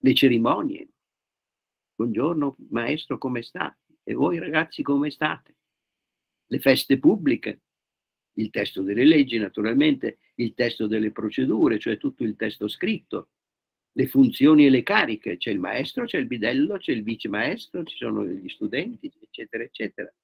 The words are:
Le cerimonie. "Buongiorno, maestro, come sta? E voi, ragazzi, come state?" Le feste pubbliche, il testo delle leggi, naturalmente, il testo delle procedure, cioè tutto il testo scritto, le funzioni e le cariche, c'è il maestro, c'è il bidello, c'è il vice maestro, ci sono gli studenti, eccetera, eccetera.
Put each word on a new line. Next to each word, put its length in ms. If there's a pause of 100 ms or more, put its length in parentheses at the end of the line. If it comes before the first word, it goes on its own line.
Le 140
cerimonie. 720 (1040)
"Buongiorno, 600 (140)
maestro, 480
come 240
sta? 340 (280)
E 100
voi, 240
ragazzi, 440
come 280
state?" 460 (920)
Le 140
feste 380
pubbliche, 640 (720)
il 160
testo 320
delle 220
leggi, 340
naturalmente, 800 (180)
il 180
testo 320
delle 240
procedure, 680
cioè 200
tutto 240
il 140
testo 320
scritto, 600 (640)
le 140
funzioni 600
e 40
le 140
cariche, 540
c'è 120
il 80
maestro, 460
c'è 140
il 80
bidello, 520
c'è 140
il 100
vice 260
maestro, 540
ci 140
sono 280
gli 240
studenti, 720
eccetera, 440
eccetera. 600